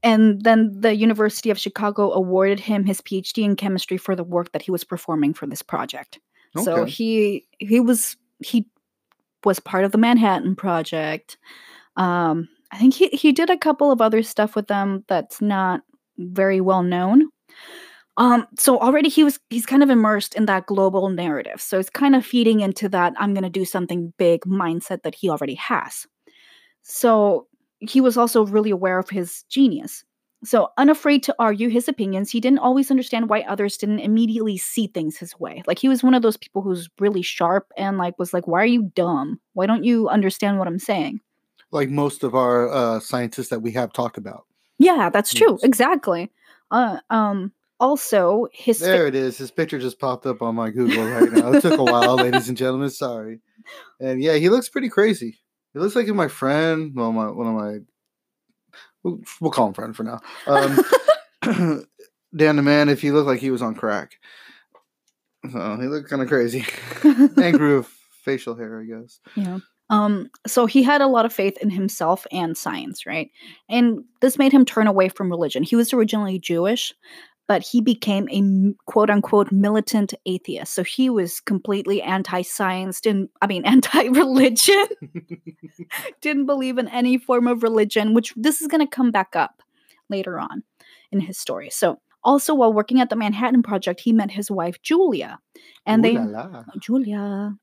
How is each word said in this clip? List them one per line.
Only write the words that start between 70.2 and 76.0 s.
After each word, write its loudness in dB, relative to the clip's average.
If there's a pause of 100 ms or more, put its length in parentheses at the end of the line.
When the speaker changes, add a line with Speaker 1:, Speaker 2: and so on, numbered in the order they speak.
Speaker 1:
so 2
he 4
had 4
a 4
lot 4
of -2
faith -2
in 0
himself -2
and -6
science, -10
right? -10 (380)
And 0 (160)
this 2
made 4
him 8
turn 0
away 4
from -4
religion. -4
He 0
was 2
originally -2